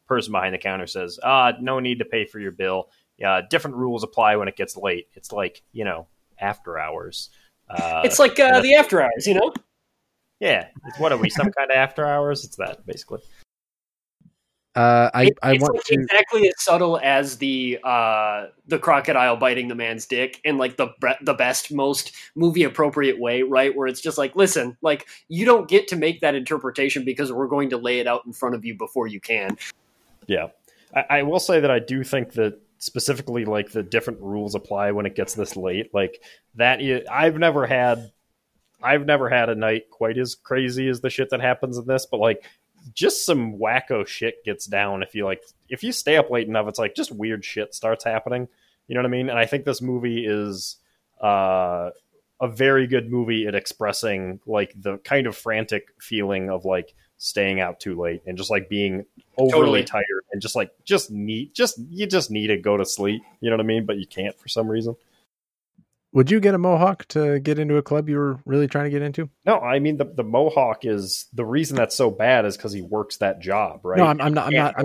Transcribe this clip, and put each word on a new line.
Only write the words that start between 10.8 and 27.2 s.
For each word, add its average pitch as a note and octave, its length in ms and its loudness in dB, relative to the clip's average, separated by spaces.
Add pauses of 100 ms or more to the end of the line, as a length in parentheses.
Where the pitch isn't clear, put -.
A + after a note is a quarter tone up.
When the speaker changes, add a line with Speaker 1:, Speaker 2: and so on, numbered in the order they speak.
Speaker 1:
It's, C3+ 140 -12
what D#3 120 2
are - 60 2
we, G#3+ 140 0
some G3+ 200 0
kind C3+ 200 -2
of C3+ 40 4
After D#3 300 2
Hours? D3 400 0
It's - 120 -20
that, - 280 -8
basically. - 360 -12 (1500)
Speaker 3:
Uh, A#2+ 380 8
I, B2 140 4
Speaker 2:
It, - 140 4
Speaker 3:
I C3+ 120 4
Speaker 2:
it's, C3 80 4
Speaker 3:
want D3 140 2
Speaker 2:
like, - 100 -2
Speaker 3:
to D3+ 80 2
Speaker 2:
exactly G3 560 4
as F3+ 120 -4
subtle F3 400 2
as C#3 360 2
the, C3 440 -2
uh, G#2+ 640 0 (200)
the D3+ 100 -2
crocodile C3+ 600 2
biting B2 320 0
the A#2+ 60 -6
man's A2+ 300 -6
dick B2+ 380 -4
in, D3+ 140 0
like, B2+ 180 -2
the - 120 0 (120)
bre-, B2 120 0 (100)
the C#3+ 120 2
best, C3 400 0
most C#3 380 -2 (240)
movie E3+ 280 4
appropriate C#3+ 540 0
way, A#2+ 240 0
right? C3 320 4
Where C3 140 -2
it's C3 140 -6
just D#3 160 -6
like, C#3 180 -2
"Listen, E3 460 0
like, D3 260 0 (220)
you E3+ 160 -2
don't A3+ 240 4
get G3+ 180 4
to F3+ 80 -4
make E3 260 -2
that D3 140 2
interpretation C3+ 680 -2
because C3 260 -4